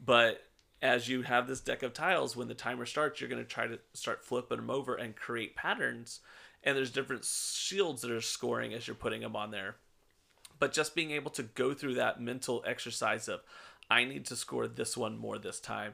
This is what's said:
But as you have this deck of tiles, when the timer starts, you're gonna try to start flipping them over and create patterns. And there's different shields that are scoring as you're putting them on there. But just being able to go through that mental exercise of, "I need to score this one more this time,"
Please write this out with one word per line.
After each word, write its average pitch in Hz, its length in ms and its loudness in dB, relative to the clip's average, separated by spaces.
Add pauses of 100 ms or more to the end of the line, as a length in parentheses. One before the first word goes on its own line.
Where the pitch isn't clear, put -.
But 117 400 8 (380)
as 127 260 4
you 127 140 0
have 123 260 4
this 131 140 -6
deck 123 200 -2
of 120 120 -4
tiles, 147 420 2
when 120 140 -6
the 117 40 -8
timer 120 320 -4
starts, 147 360 0
you're 123 80 -6
gonna 120 160 -6
try 117 220 -2
to 117 120 -8 (140)
start - 320 -4
flipping 123 320 -2
them 117 120 -6
over 127 260 -2
and 113 200 -6
create 117 400 -4
patterns. 131 640 -4 (440)
And 139 140 4
there's 131 140 0
different 135 340 -2
shields - 760 0
that 120 100 -2
are 113 100 0
scoring 117 520 -2
as 113 120 -8
you're 120 100 -8
putting 113 260 -2
them 113 140 -6
on 107 160 -4
there. 98 260 -6 (800)
But 143 140 4
just 151 200 2
being 160 180 0
able 143 200 -2
to 135 120 -4
go 127 300 2
through 143 220 -2
that 120 260 2
mental 120 460 -2
exercise 113 640 -2
of, 92 120 -6 (480)
"I 117 140 8
need 135 220 -4
to 123 100 -6
score 120 320 -2
this 113 300 -4
one 110 200 -2
more 107 220 -6
this 98 200 -8
time," 104 340 -6